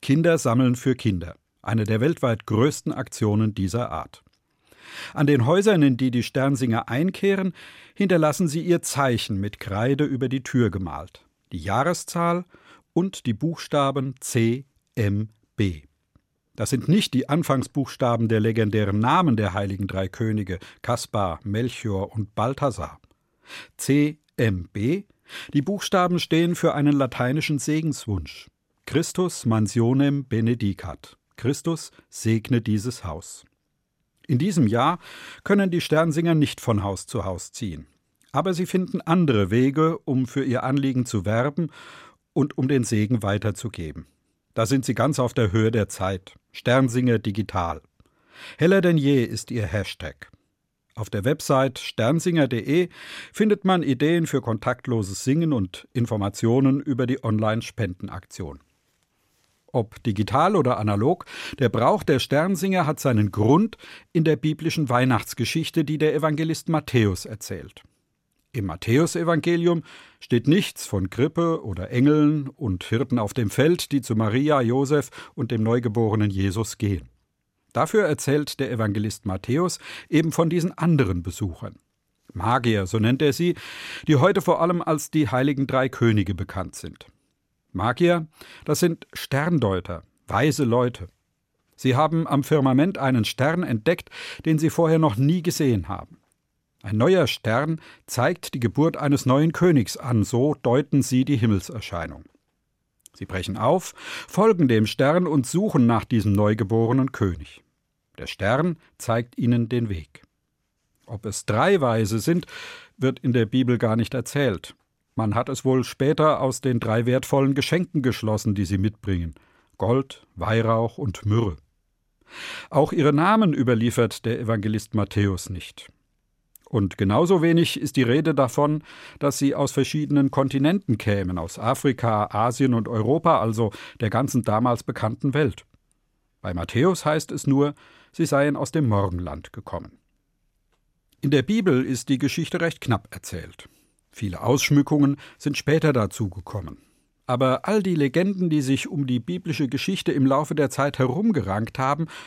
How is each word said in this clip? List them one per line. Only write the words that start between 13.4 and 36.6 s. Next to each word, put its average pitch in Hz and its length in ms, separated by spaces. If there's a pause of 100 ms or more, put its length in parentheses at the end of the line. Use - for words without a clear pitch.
C 120 420 (320)
M 104 360 (260)
B. 90 240 (760)
Das 113 120
sind 117 200
nicht 196 240
die 127 160
Anfangsbuchstaben 131 1000
der 110 140
legendären 107 580
Namen 135 380
der 101 160
heiligen 101 340
drei 95 220
Könige, 104 500 (220)
Kaspar, 101 600
Melchior 104 680
und 107 240
Balthasar. 117 640 (760)
C 147 420 (160)
M 98 380
B, 139 320 (480)
die 147 80
Buchstaben 180 580
stehen 170 360
für - 200
einen 147 160
lateinischen 139 680
Segenswunsch. 135 920 (360)
Christus 165 600
mansionem 123 800
benedicat. 110 920 (200)
Christus 151 540 (180)
segne 113 520
dieses 107 440
Haus. - 400 (840)
In 131 100
diesem 160 300
Jahr 127 320 (460)
können 196 260
die 170 100
Sternsinger 165 540
nicht 147 240
von 107 240